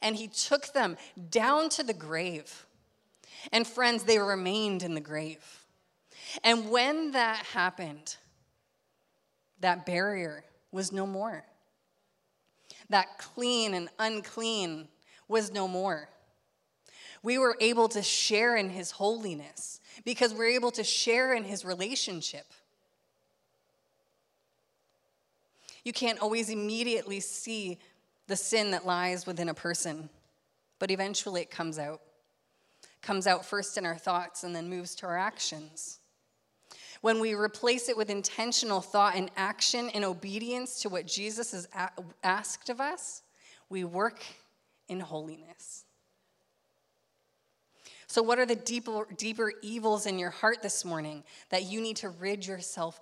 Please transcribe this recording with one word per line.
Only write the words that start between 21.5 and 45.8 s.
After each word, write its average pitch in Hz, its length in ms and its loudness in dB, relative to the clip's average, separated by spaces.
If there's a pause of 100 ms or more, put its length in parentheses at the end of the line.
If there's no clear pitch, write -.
relationship. 180 800 -4 (3500)
You 240 80 -4
can't 233 280 0
always 214 280 2
immediately 214 720 -2
see 202 580 -6 (480)
the 196 100 -2
sin 208 340 2
that 185 160 0
lies 180 400 0
within 170 240 -2
a 156 40 -4
person, 160 540 -4 (680)
but 190 120 -2
eventually 190 520 -2
it - 80 -10
comes 160 280 -4
out. 151 220 -8 (1040)
Comes 196 240 0
out 185 180 6
first 202 320 -4
in 196 80 -2
our 170 140 -2
thoughts 175 460 -2
and 175 120 -6
then 170 140 -6
moves 180 260 -8
to 190 100 -10
our 175 120 -2
actions. 160 800 -6 (1040)
When 226 180 6
we 220 140 2
replace 240 540 2
it 233 100 2
with 208 100 0
intentional 214 720 0
thought 202 340 4
and 185 220 0
action 214 540 0
in 208 140 0
obedience 220 760 -4
to 214 60 -2
what 180 180 -4
Jesus 214 460 -4
has 180 220 -8
a-, 185 160 -4 (320)
asked 202 480 -2
of 240 100 -6
us, 302 420 -6 (460)
we 185 160 -4
work 190 380 -2 (680)
in 185 120 -4
holiness. 160 840 -12 (2250)